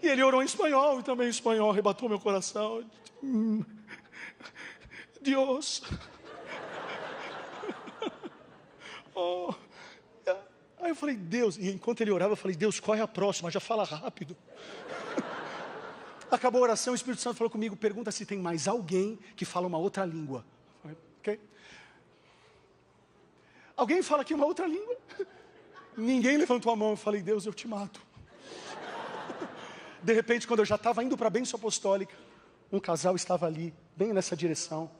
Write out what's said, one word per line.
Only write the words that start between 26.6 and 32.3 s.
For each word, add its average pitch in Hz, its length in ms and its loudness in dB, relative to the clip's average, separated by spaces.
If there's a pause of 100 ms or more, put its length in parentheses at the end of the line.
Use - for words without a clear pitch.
a 226 40 2
mão. 214 140 2
Eu 208 60 0
falei: 208 240 0
"Deus, 196 240 0
eu 208 80 -6
te - 140 -10
mato." 202 340 -8 (960)
<laughs> - 1040 -12
De 220 120 6
repente, 233 320 4
quando 233 140 4
eu 214 40 8
já 208 140 2
tava 233 240 2
indo 254 160 0
pra 233 100 4
bênção 233 300 0
apostólica, 202 580 0 (560)